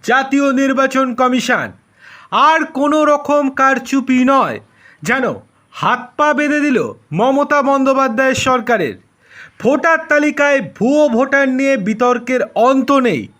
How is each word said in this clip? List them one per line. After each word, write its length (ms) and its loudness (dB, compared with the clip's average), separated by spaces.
জাতীয় 480 0
নির্বাচন 600 0
কমিশন। 540 -2
আর 160 4
কোনো 320 0
রকম 460 0
কারচুপি 760 0
নয়, 340 0
যেন 220 -4
হাত 280 -2
পা 200 0
বেঁধে 260 0
দিল 180 0
মমতা 500 0
বন্দ্যোপাধ্যায় 760 0
সরকারের। 560 -2
ভোটার 500 2
তালিকায় 520 2
ভুয়ো 340 2
ভোটার 420 0
নিয়ে 280 0
বিতর্কের 640 -2
অন্ত 380 2
নেই। 240 0